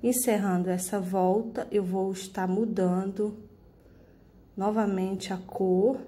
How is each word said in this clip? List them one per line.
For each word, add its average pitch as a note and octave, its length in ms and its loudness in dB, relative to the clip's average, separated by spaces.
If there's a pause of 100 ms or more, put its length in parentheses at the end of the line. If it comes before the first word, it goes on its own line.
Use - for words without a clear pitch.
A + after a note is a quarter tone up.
Encerrando G3+ 640 2
essa F3+ 300 -2
volta, F#3+ 720 0
eu G3+ 120 2
vou F#3+ 280 -2
estar F#3+ 340 -6
mudando F#3+ 920 0 (1160)
novamente G3 760 0
a F#3 60 -4
cor F#3 720 2